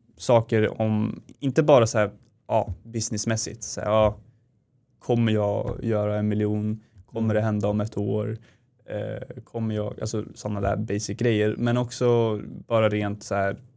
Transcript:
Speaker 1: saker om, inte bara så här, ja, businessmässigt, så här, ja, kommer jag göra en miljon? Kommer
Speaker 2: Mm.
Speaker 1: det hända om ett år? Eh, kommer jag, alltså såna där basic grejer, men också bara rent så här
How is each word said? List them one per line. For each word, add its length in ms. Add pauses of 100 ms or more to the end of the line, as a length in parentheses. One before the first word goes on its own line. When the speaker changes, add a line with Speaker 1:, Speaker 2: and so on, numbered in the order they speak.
(180)
Speaker 1:
saker 640
om, 400 (180)
inte 240
bara 240
så 100
här, 140 (360)
ja, 260 (100)
businessmässigt, 800
så 180
här, 80
ja, 280 (800)
kommer 320
jag 520
göra 360
en 80
miljon? 520 (260)
Kommer 200
Speaker 2:
Mm. 100
Speaker 1:
det 60
hända 260
om 140
ett 160
år? 400 (480)
Eh, 580
kommer 320
jag, 260
alltså 240 (100)
såna 260
där 160
basic 400
grejer, 400
men 200
också 640 (280)
bara 220
rent 340
så 120
här 220 (200)